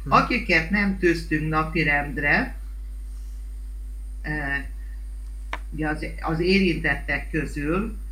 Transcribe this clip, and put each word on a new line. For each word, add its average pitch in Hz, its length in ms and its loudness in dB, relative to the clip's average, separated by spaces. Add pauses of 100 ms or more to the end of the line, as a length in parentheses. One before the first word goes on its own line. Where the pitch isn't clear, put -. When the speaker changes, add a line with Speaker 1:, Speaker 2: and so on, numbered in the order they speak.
Speaker 1:
Mhm. 135 100 2
Speaker 2:
Akiket 180 560 4
nem 196 300 4
tűztünk 156 500 2
napirendre, 156 1080 2 (1700)
eh, 143 440 -2 (1040)
ugye 151 180 -2
az, 156 180 -2 (160)
az 160 180 0
érintettek 160 880 2
közül, 156 680 -2 (140)